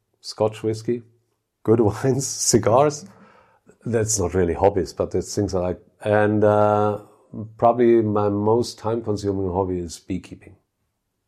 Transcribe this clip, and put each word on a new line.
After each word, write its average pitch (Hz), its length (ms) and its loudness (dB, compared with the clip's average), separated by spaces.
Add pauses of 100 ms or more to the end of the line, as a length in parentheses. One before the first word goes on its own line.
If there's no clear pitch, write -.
(220)
Scotch - 420 -4
whiskey, 110 380 -4 (640)
good 107 160 4
<laughs> 107 100 4
wines, 131 380 -2
cigars. 123 800 0 (800)
That's 110 340 -2
not 87 140 -2
really 87 200 2
hobbies, 95 400 0
but - 180 -4
that's 90 220 -6
things 101 220 -2
I 92 40 0
like. 90 200 -4 (240)
And, 104 400 2
uh, 104 560 2 (580)
probably 117 460 4
my 104 260 0
most 107 480 0
time-consuming 101 760 -4
hobby 92 280 -2
is 85 180 -12
beekeeping. - 580 -12 (720)